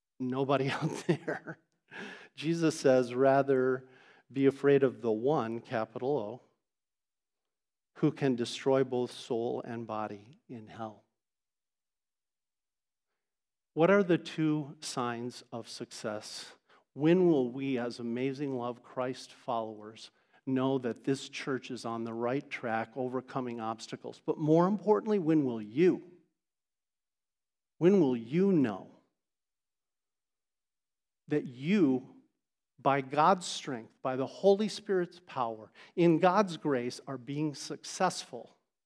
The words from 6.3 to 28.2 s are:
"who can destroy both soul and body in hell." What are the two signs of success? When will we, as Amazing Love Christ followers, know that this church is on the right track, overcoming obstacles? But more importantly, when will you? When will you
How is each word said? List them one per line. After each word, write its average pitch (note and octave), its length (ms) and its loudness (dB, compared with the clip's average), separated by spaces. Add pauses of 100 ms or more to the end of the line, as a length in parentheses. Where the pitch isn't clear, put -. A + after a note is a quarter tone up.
"who D3+ 120 2
can C3+ 240 0
destroy C3+ 480 0
both B2 280 -4
soul B2 540 -6
and A#2 220 -10
body G#2+ 520 -10 (100)
in A2 180 -16
hell." G#2+ 360 -14 (2750)
What E3 160 4
are G3+ 120 6
the F3 140 2
two D#3 600 -4
signs A#2+ 720 -8
of A#2 180 -10
success? - 800 -10 (420)
When E3+ 360 4
will C3 200 2
we, C3+ 280 -4
as A#2+ 220 -6
Amazing C3 580 -4
Love A#2+ 260 -8
Christ - 480 -8
followers, A2 800 -8 (340)
know C3 340 0
that A#2 240 -6
this C3+ 260 -4
church C3 420 -6
is A#2 140 -10
on A2+ 180 -6
the A2+ 100 -8
right B2 360 -4
track, A2+ 480 -4
overcoming B2+ 640 -6
obstacles? A2+ 640 -10
But - 120 -2
more E3 300 4
importantly, G#3 520 0
when D#3 260 2
will A2+ 160 -4
you? B2+ 400 2 (1800)
When F#3 240 6
will B2+ 160 4
you D#3+ 340 2